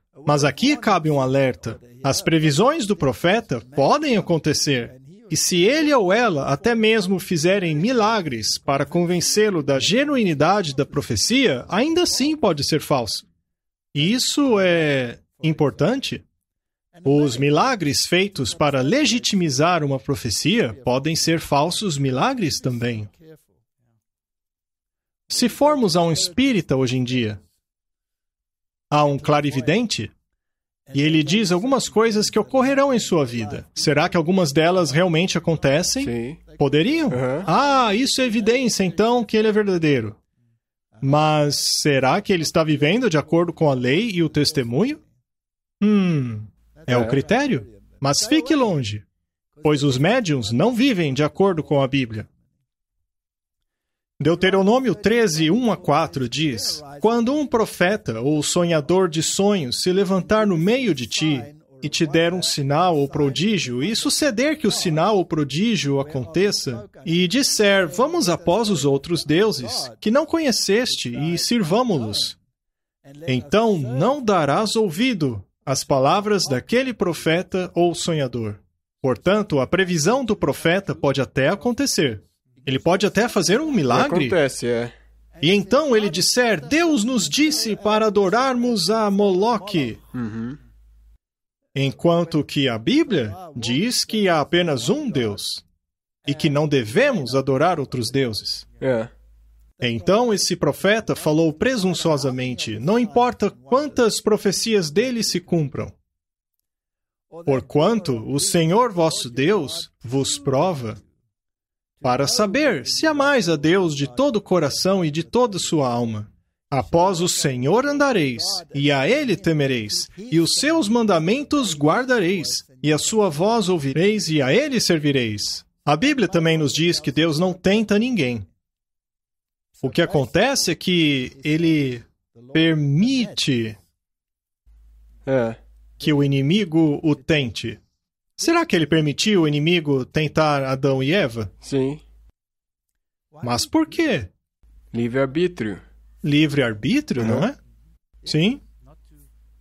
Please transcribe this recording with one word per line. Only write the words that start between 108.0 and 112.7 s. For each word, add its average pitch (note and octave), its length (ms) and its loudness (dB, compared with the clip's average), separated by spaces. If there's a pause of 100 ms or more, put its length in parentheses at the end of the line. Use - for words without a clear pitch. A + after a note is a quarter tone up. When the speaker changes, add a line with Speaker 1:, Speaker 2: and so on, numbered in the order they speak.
Speaker 1:
o C#3 80 -2
Senhor F3+ 540 2
vosso D#3+ 360 -2
Deus C#3 640 -2 (100)
vos C3 380 -4
prova C3+ 560 -2 (1080)
para C3 260 0
saber G#3+ 600 0